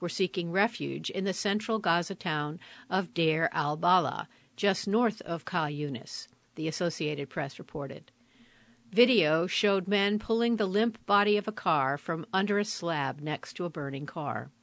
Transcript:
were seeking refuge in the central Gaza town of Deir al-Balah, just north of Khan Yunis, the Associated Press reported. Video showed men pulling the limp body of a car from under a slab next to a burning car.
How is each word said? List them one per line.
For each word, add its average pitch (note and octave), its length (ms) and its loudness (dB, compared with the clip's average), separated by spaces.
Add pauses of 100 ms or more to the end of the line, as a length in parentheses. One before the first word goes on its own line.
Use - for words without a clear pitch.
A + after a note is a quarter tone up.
were F3 80 -2
seeking F3 420 -2
refuge D#3+ 580 -2
in F#3+ 140 -4
the F#3+ 100 -2
central G#3 460 -2
Gaza F3 380 0
town D3+ 420 -2 (320)
of F#3+ 240 -2
Deir D#3+ 380 2
al-Balah, D#3 720 2 (300)
just G3+ 320 0
north A3 320 2
of E3+ 240 -6
Khan D#3 260 -2
Yunis, D3 560 -6 (300)
the D#3 100 -4
Associated D3+ 640 -4
Press C#3 300 -6
reported. C#3 500 -10 (800)
Video F#3 560 6
showed G3 420 2
men G3+ 300 2
pulling A#3 380 2
the G#3+ 100 2
limp G#3+ 400 0
body G3+ 320 4
of G3+ 100 -4
a G#3 40 -6
car C#3+ 440 2
from D#3+ 340 -6
under G3+ 280 2
a G#3 60 2
slab D3 580 -4
next D3+ 320 -6
to F3+ 100 -6
a E3+ 60 -4
burning C#3 340 -6
car. C3 460 -6 (120)